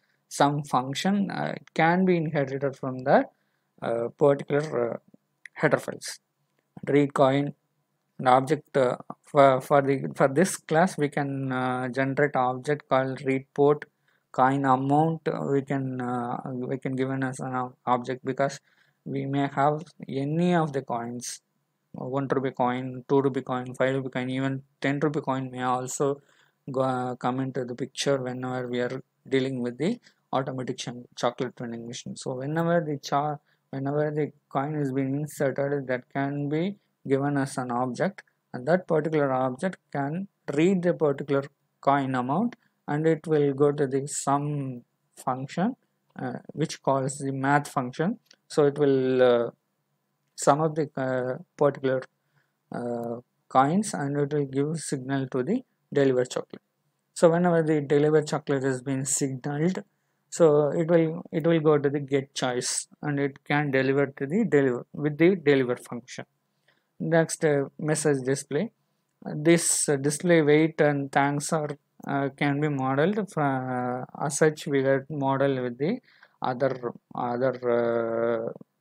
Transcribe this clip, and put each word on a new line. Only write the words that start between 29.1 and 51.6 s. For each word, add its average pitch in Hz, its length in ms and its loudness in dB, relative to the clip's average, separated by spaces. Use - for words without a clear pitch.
dealing 131 320 0
with 120 160 -4
the 185 200 -2
automatic 131 460 -4
ch-, - 100 -10
chocolate 123 420 -4
vending 117 300 -10
machine. - 300 -12
So 135 160 -8
whenever 165 520 0
the 147 120 -4
cha-, 147 400 -2
whenever 147 420 -2
the 147 220 -4
coin 143 260 -4
is 143 160 -2
being 135 240 -2
inserted, 143 720 -2
that 127 260 -6
can 143 360 -2
be 175 260 -2
given 139 300 0
as 131 200 -2
an 127 140 -6
object, 127 520 -2
and 123 140 -8
that 185 180 2
particular 151 460 0
object 131 460 -2
can 151 340 -6
read 175 280 4
the 170 120 2
particular 143 500 0
coin 135 360 2
amount, 147 420 -2
and 151 200 0
it 156 180 2
will 147 280 2
go 143 180 4
to 143 160 -2
the 135 200 -4
sum 139 760 -4
function, 139 600 -4
uh, 127 120 -6
which - 300 -6
calls 135 340 0
the 139 140 -6
math 139 360 2
function. 147 520 -2
So 151 180 4
it 143 120 2
will, 131 460 4
uh, 120 280 4
sum 147 260 4
up 156 140 0
the, 151 200 -2
uh, 131 460 -4
particular, 135 460 0